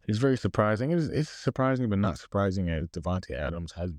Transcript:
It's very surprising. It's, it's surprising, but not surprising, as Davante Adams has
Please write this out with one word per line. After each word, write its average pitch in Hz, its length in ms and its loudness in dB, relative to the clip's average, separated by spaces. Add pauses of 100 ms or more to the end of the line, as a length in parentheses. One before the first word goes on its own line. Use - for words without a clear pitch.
It's 107 100 2
very 131 200 4
surprising. 107 540 2
It's, 170 140 2
it's - 240 -2
surprising, 131 600 0
but 98 100 2
not 98 180 2
surprising, 98 520 0
as 82 180 0
Davante 90 440 -4
Adams 82 420 -6
has 87 260 -6